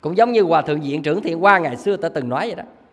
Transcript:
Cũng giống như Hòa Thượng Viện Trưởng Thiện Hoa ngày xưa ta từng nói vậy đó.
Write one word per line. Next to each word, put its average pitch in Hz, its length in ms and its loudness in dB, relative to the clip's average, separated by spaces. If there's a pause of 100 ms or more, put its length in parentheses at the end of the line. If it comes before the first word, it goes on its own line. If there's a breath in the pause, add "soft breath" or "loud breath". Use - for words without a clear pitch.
Cũng 170 160 -4
giống 233 140 6
như 226 100 4
Hòa 165 200 4
Thượng 151 200 -2
Viện 143 200 -4
Trưởng 151 200 -2
Thiện 165 180 -6
Hoa 196 180 4
ngày 143 200 -2
xưa 196 200 -2
ta 165 120 -4
từng 131 200 -6
nói 147 180 -4
vậy 202 80 -8
đó. - 80 -14 (300)